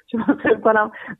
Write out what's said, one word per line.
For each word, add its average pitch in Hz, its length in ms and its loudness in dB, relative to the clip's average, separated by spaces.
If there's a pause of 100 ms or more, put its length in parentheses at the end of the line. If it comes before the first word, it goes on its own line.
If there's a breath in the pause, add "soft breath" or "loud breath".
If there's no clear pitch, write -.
(120 soft breath)
چون 226 160 -4
من 214 160 2
فکر 220 160 2
کنم 220 320 2 (280 loud breath)